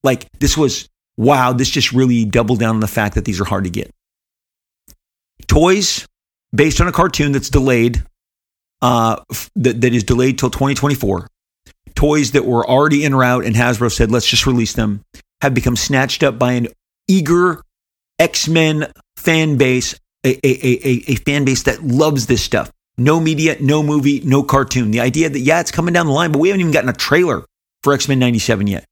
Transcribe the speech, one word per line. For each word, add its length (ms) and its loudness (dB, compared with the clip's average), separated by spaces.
Like, 240 -2
this 180 0
was, 320 -2
wow, 360 2
this 180 -2
just 220 -2
really 320 2
doubled 360 0
down 160 0
on 40 -2
the 80 -2
fact 280 -4
that 80 -4
these 160 -6
are 40 -2
hard 200 -4
to 60 -4
get. 200 -8
Toys 600 2
based 260 2
on 80 2
a 40 -4
cartoon 400 0
that's 180 -4
delayed 540 2
uh, 380 2
f-, 260 -12
that, 240 0
that 120 2
is 120 0
delayed 340 0
till 120 -2
twenty 240 -2
twenty-four, 540 -2
toys 380 2
that 120 2
were 240 0
already 360 2
en 100 0
route 300 2
and 100 -2
Hasbro 380 0
said, 180 0
"Let's 160 0
just 200 -2
release 260 0
them," 300 -4
have 140 0
become 220 0
snatched 460 -2
up 160 0
by 140 0
an 160 -2
eager 540 2
X-Men 760 0
fan 400 0
base, 380 0
a, 60 2
a, 140 -2
a, 400 0
a, 280 0
a 40 2
fan 280 -2
base 200 0
that 180 -2
loves 440 0
this 160 0
stuff. 280 -4
No 240 2
media, 400 0
no 220 2
movie, 420 0
no 180 2
cartoon. 480 0
The 80 0
idea 300 0
that, 100 -6
yeah, 220 0
it's 100 -6
coming 240 -2
down 120 2
the 60 0
line, 200 0
but 80 0
we 80 2
haven't 120 0
even 120 0
gotten 160 0
a 40 -2
trailer 520 0
for 80 4
X-Men 260 0
ninety-seven 480 0
yet. 260 -4